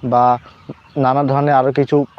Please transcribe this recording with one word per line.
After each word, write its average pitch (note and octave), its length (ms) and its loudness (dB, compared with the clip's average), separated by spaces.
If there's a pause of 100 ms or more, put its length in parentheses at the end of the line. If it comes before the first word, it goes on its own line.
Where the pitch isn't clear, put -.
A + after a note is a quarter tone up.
বা B2 200 0 (720)
নানা C3+ 280 0
ধরনের C#3+ 300 0
আরও C3 180 2
কিছু C#3+ 240 0 (220)